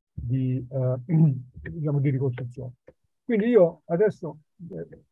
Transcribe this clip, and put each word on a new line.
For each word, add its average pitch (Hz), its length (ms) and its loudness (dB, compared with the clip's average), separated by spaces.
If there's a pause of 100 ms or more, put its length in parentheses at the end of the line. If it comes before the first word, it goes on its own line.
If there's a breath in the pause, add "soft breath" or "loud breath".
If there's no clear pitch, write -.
(120)
di, 127 460 -4
eh, 127 380 -4 (100)
<clears throat> 156 640 0
diciamo, 151 300 -4
di 139 100 0
ricostruzione. 127 640 -4 (500)
Quindi 226 240 0
io 190 380 6
adesso, 170 540 -2 (320)
eh, - 300 -16 (100)